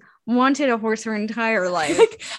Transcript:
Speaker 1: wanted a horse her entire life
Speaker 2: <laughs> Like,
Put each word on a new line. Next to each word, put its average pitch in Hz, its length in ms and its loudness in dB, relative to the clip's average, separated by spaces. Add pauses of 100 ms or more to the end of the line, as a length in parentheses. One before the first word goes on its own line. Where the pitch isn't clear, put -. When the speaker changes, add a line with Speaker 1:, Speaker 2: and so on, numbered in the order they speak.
(260)
Speaker 1:
wanted 262 440 2
a 233 80 2
horse 220 280 -4
her 220 100 -4
entire 220 540 -2
life 175 300 0
Speaker 2:
<laughs> - 0 -
Like, 440 220 4 (160)